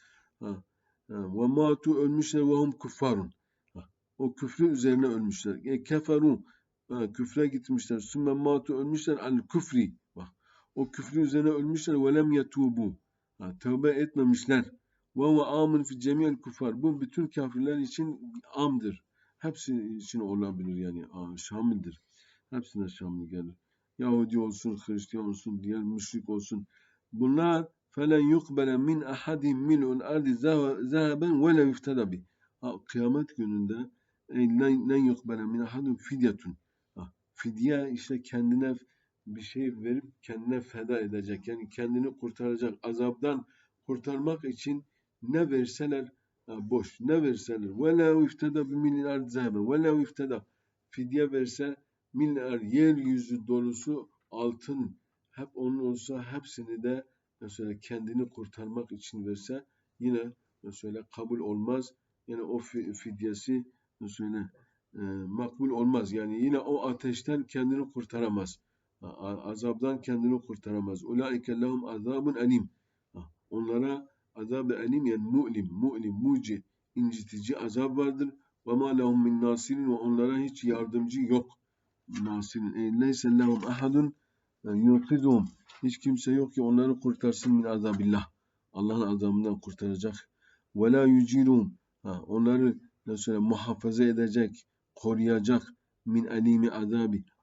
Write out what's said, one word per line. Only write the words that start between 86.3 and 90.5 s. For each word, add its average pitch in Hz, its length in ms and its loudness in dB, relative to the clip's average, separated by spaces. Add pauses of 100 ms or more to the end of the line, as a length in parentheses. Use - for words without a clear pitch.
yok 135 220 2
ki 131 80 0
onları 123 380 4
kurtarsın 123 540 2
min 117 100 6
azabillah. 104 600 0 (460)
Allah'ın 107 420 0
azabından 101 460 0
kurtaracak. 101 720 -6 (460)